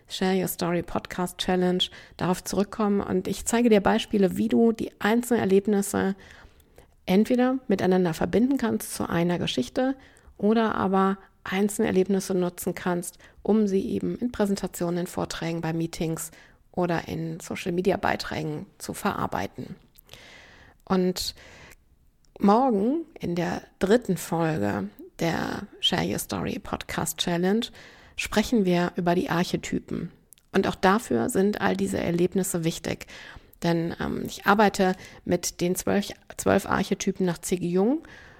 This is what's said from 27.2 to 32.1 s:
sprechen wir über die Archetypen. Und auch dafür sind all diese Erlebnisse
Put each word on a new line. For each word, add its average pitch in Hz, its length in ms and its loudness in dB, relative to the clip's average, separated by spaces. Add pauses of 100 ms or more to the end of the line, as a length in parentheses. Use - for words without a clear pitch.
sprechen - 480 0
wir 175 320 2
über 175 200 2
die 185 140 -2
Archetypen. - 800 -4 (400)
Und - 160 2
auch 190 80 -2
dafür 226 540 2
sind 202 320 0
all 190 140 2
diese 196 240 -2
Erlebnisse 175 640 0